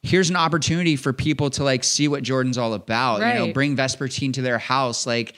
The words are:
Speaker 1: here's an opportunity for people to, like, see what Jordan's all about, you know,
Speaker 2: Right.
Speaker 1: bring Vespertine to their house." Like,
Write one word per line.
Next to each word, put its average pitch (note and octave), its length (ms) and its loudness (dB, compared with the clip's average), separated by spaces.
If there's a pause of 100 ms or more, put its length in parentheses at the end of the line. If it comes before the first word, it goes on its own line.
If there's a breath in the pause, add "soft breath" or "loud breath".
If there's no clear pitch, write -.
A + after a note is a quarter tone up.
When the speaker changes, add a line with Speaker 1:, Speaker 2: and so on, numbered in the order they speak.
Speaker 1:
here's F3+ 280 4
an F3+ 60 0
opportunity E3 600 2
for C3+ 180 -2
people D3 380 0
to, C#3 120 -4
like, C3 200 2
see - 240 0
what C#3+ 160 -2
Jordan's B2+ 340 0
all A#2 160 0
about, A2+ 460 0
you A#3+ 160 2
know, - 100 0
Speaker 2:
Right. G#2+ 80 -4
Speaker 1:
bring C#3 240 0
Vespertine C3 560 -2
to C3+ 80 -4
their B2 160 0
house." B2+ 480 0
Like, A#2 320 -2